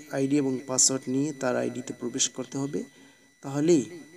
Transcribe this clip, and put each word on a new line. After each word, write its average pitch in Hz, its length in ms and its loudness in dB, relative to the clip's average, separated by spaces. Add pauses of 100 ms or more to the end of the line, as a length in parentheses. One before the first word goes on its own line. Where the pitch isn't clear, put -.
(120)
আইডি 139 260 2
এবং 131 300 0
password 131 420 2
নিয়ে 139 240 0
তার 127 220 0
আইডিতে 123 380 -4
প্রবেশ 127 360 -2
করতে - 280 -10
হবে, 147 260 -4 (580)
তাহলেই 147 580 2 (180)